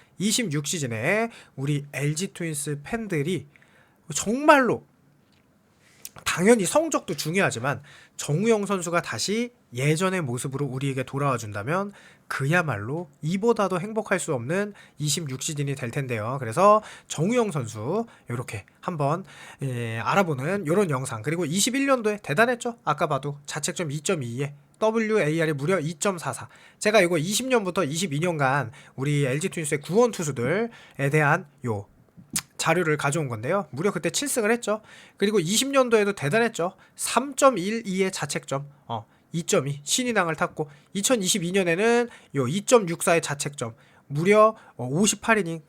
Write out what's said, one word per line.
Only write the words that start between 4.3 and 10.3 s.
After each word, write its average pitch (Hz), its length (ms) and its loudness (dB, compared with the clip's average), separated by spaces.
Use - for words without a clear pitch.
당연히 196 400 4
성적도 294 500 0
중요하지만 143 680 -2
정우영 202 480 0
선수가 175 360 0
다시 214 520 -4
예전의 160 480 0
모습으로 135 440 -4